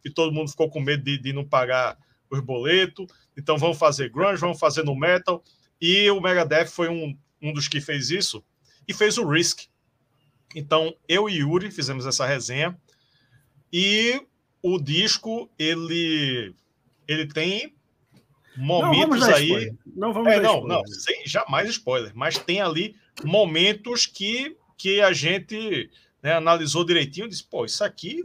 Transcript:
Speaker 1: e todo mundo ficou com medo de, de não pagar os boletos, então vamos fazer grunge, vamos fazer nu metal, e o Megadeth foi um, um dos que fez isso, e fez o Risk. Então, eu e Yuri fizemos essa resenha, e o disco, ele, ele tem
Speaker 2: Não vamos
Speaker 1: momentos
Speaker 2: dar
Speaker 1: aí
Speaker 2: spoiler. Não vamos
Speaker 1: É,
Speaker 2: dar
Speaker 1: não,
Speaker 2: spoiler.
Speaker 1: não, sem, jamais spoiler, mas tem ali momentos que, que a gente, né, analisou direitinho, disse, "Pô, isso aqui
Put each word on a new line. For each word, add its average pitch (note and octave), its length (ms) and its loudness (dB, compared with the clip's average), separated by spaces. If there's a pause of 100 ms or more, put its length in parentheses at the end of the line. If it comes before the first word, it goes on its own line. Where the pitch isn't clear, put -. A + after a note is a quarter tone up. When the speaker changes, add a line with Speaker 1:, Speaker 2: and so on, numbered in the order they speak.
Speaker 1:
e E3+ 60 -10
todo D#3+ 240 0
mundo D#3 160 -4
ficou D#3+ 180 0
com D3 120 -6
medo C#3 240 -2
de, C#3 120 -2
de B2+ 160 -6
não C#3+ 140 -6
pagar B2+ 500 0 (320)
os C3+ 120 -6
boletos, D#3 680 0 (320)
então D#3 180 0
vamos D#3+ 220 0
fazer C#3 320 2
grunge, E3+ 300 0
vamos E3+ 180 -2
fazer D#3 260 2
nu C#3+ 120 -2
metal, F3 460 2 (380)
e G3 300 4
o G3 100 2
Megadeth E3+ 460 2
foi E3+ 220 -2
um, D#3+ 280 -6 (240)
um D3+ 120 -6
dos C#3+ 160 -4
que C#3+ 120 -4
fez C#3 300 -4
isso, E3+ 340 -4 (420)
e G3+ 60 -4
fez G#3 240 2
o - 120 0
Risk. E3 320 0 (960)
Então, D#3 380 0 (140)
eu G3+ 220 2
e F3+ 80 -2
Yuri F3 320 0
fizemos C3 340 -6
essa C3 220 -2
resenha, C#3 500 -4 (960)
e G#3+ 480 2 (420)
o F#3 160 0
disco, G#3+ 680 -2 (100)
ele, D#3 960 -2 (540)
ele D#3 180 -4
tem F#3 480 -4 (840)
Speaker 2:
Não C#3+ 240 0
vamos E4 180 4
Speaker 1:
momentos D4 280 4
Speaker 2:
dar F3+ 100 8
Speaker 1:
aí D3 100 4
Speaker 2:
spoiler. G3+ 280 -2 (220)
Não G#3 160 -2
vamos A3+ 200 4
Speaker 1:
É, G#3 40 6
Speaker 2:
dar G3+ 60 4
Speaker 1:
não, G#3 160 6
Speaker 2:
spoiler. D3+ 200 -2
Speaker 1:
não, B2 80 -4
sem, - 400 -8
jamais E3 440 0
spoiler, B2+ 440 -4
mas C3+ 240 -2
tem F#3 220 -2
ali F#3 340 -2 (300)
momentos G#3 840 2
que, B3 500 -6 (220)
que G3 220 0
a F#3+ 120 6
gente, F#3 800 -4 (320)
né, D3 120 -2
analisou E3 500 2
direitinho, E3 440 -2
disse, E3+ 160 -12
"Pô, - 220 -6
isso - 180 -4
aqui G#3 400 -8